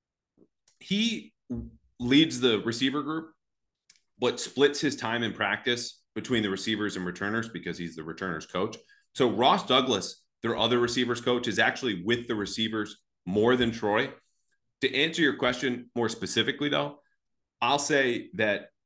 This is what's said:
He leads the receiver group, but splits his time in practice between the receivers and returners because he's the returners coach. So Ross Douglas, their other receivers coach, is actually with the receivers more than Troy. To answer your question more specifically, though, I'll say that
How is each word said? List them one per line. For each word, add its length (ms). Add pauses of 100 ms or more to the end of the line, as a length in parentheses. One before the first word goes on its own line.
(800)
He 540 (680)
leads 400
the 200
receiver 440
group, 280 (880)
but 200
splits 400
his 160
time 280
in 100
practice 680 (140)
between 280
the 60
receivers 460
and 100
returners 440
because 280
he's 180
the 80
returners 420
coach. 320 (360)
So 160
Ross 360
Douglas, 560 (200)
their 160
other 220
receivers 420
coach, 260
is 120
actually 440
with 240
the 80
receivers 600 (280)
more 300
than 160
Troy. 400 (720)
To 120
answer 280
your 160
question 580
more 140
specifically, 600
though, 300 (600)
I'll 180
say 540
that 340 (180)